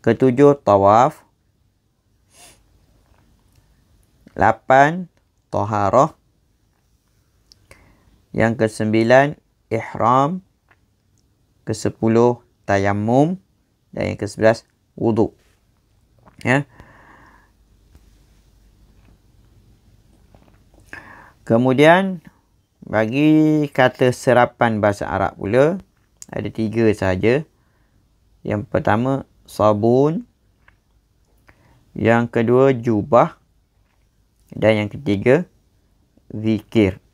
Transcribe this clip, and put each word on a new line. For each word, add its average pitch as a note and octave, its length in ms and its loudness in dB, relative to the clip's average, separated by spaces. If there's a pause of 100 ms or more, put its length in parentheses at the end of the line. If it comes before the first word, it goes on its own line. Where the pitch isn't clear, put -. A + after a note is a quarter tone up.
Ketujuh, C3 640 2
tawaf. G#2 640 2 (3000)
Lapan, C#3+ 800 0 (400)
taharah. G#2 640 -2 (2250)
Yang A2 320 -2
kesembilan, A2+ 720 0 (320)
ihram. C3 720 -2 (1300)
Kesepuluh, A#2 720 0 (240)
tayamum. G#2 720 0 (560)
Dan G2 240 -6
yang - 0 -
kesebelas, G#2+ 480 -2 (320)
wuduk. G#2+ 400 -2 (1120)
Ya. C#3 160 0 (4000)
Kemudian, D3+ 800 2 (640)
bagi D3+ 800 0
kata B2+ 480 0
serapan A#2+ 640 0
bahasa G2+ 320 -2
Arab F#2+ 240 -4
pula, B2+ 400 -2 (560)
ada G2+ 160 -8
tiga A2 480 -2
sahaja. G#2 480 -2 (960)
Yang G#2+ 320 -8
pertama, B2 560 -4 (220)
sabun. A#2+ 800 -2 (1700)
Yang A#2 320 0
kedua, B2 400 2
jubah. A#2+ 640 0 (1200)
Dan G#2+ 320 0
yang G2+ 80 -10
ketiga, A#2+ 480 0 (880)
zikir. G#2+ 720 -2 (120)